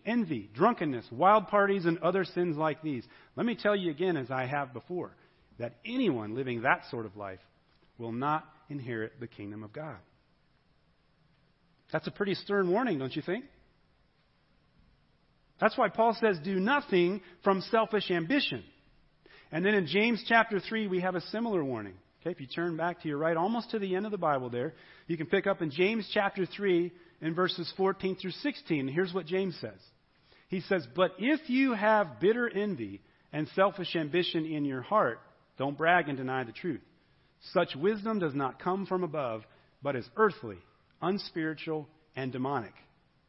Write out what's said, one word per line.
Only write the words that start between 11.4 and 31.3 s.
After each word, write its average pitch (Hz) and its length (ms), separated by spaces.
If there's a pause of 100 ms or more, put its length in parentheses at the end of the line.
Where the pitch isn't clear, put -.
That's - 140
a 170 60
pretty 196 240
stern 196 340
warning, 202 300
don't 131 160
you 151 60
think? 226 240 (2000)
That's 214 200
why 226 120
Paul 226 240
says, 208 260
"Do 185 200
nothing 196 640 (200)
from 196 180
selfish 220 500
ambition." 165 520 (880)
And 170 140
then 208 80
in 190 140
James 208 400
chapter 226 320
three, 220 260
we 185 140
have 180 160
a 170 60
similar 214 420
warning. 107 340 (240)
Okay, 165 100
if 170 100
you 131 60
turn 170 280
back 170 260
to 170 60
your 147 100
right, 160 200
almost 214 340
to 220 80
the 190 160
end 196 100
of 220 60
the 208 60
Bible 143 320
there, 123 260 (320)
you 165 100
can 156 100
pick 196 200
up 190 140
in 160 100
James 190 420
chapter 196 320
three 175 460 (300)
in 160 120
verses 170 440
fourteen 190 400
through 185 140
sixteen. 165 500
And 135 80
here's 170 240
what 180 120
James 185 340
says. 104 200 (680)
He 185 100
says, 175 280
"But 175 320
if 277 300